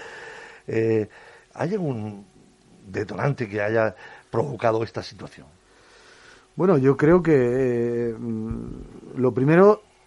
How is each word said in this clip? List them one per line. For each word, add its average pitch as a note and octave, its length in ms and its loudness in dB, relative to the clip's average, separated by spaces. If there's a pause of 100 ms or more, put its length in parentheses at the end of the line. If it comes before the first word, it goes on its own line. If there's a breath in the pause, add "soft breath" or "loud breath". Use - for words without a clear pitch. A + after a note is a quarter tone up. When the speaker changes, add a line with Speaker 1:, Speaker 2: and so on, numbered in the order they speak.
(680 loud breath)
Speaker 1:
Eh, A2+ 420 0 (460 loud breath)
¿hay F3 180 -4
algún G#2+ 540 -6 (600)
detonante G#2 640 -4
que G#2 140 -4
haya A2 340 0 (340 loud breath)
provocado A2+ 540 -2
esta G#2+ 180 -10
situación? E2+ 440 -18 (1080 soft breath)
Speaker 2:
Bueno, F3 220 2
yo C3+ 220 4
creo E3+ 240 6
que, A#2+ 880 2
eh, - 20 -4
mm, A2+ 1040 -10
lo B2 160 2
primero E3+ 520 4 (220)